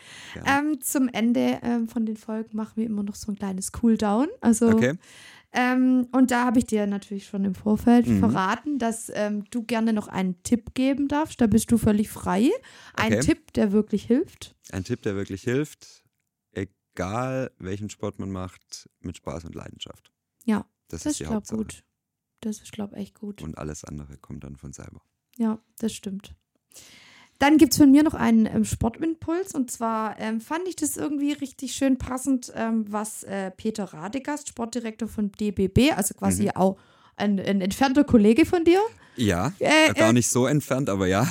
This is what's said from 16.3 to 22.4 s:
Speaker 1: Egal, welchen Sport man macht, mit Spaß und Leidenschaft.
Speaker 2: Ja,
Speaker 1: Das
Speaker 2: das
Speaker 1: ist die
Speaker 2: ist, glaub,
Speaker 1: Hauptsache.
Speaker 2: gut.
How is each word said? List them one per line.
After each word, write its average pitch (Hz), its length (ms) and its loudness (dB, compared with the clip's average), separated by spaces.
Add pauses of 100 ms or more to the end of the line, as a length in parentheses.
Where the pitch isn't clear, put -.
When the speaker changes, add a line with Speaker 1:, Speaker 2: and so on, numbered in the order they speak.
Speaker 1:
Egal, 117 1040 -6
welchen 101 320 -10
Sport - 280 -10
man 98 120 -8
macht, - 600 -12 (100)
mit - 160 -12
Spaß 80 300 -12
und 82 80 -16
Leidenschaft. - 580 -18 (320)
Speaker 2:
Ja, 214 220 -4 (220)
Speaker 1:
Das - 160 -12
Speaker 2:
das 302 80 -4
Speaker 1:
ist - 80 -8
die - 40 -8
Speaker 2:
ist, - 40 -8
glaub, 220 80 -4
Speaker 1:
Hauptsache. 214 220 -8
Speaker 2:
gut. - 260 -12 (560)